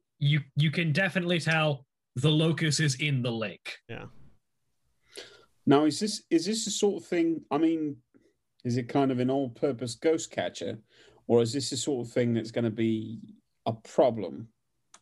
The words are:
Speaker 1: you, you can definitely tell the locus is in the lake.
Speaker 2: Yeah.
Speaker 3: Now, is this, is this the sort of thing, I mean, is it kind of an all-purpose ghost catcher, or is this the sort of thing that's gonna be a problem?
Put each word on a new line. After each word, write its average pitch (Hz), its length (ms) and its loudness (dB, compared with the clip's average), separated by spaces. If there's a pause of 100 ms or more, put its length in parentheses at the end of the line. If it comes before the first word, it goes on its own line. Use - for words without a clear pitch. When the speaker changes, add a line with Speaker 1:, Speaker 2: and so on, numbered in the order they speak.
(180)
Speaker 1:
you, 143 220 2 (160)
you 151 140 4
can 160 240 0
definitely 180 460 0
tell 156 440 0 (320)
the 139 140 2
locus 156 500 2
is 143 140 2
in 139 260 -2
the 120 120 -2
lake. 107 440 -8 (100)
Speaker 2:
Yeah. - 200 -12 (1600)
Speaker 3:
Now, 139 180 6
is 151 160 0
this, 208 300 -4
is 165 160 2
this 220 180 -2
the 196 60 -6
sort 196 320 0
of - 40 -20
thing, 165 440 0
I 143 80 0
mean, 160 380 0 (680)
is 123 120 0
it 123 120 -2
kind 139 240 2
of 123 80 0
an 127 100 2
all-purpose 127 640 -2
ghost 165 380 0
catcher, 98 460 -6 (500)
or 117 140 6
is 113 100 0
this 135 180 -4
the 139 60 -6
sort 123 300 -2
of 117 60 -16
thing 120 220 2
that's 113 160 -2
gonna 117 220 0
be 110 480 -2 (460)
a 117 60 0
problem? 113 760 0 (540)